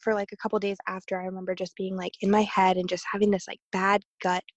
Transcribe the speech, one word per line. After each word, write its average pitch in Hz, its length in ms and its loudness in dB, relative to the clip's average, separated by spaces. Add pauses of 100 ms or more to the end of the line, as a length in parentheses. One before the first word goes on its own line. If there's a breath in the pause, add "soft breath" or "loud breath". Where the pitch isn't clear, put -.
for, 220 140 2
like, 202 180 -4
a 208 40 -18
couple 220 220 -2
days 196 200 -2 (100)
after, 185 320 -6
I 185 60 -6
remember 185 280 -4
just 180 220 -8
being, 190 200 -4
like, 180 240 -6
in 196 100 2
my 214 120 6
head 185 340 4
and 180 120 -2
just 180 220 -4
having 208 200 2
this, 190 180 0
like, - 120 -12 (120)
bad 196 300 2 (200)
gut 180 200 0 (140)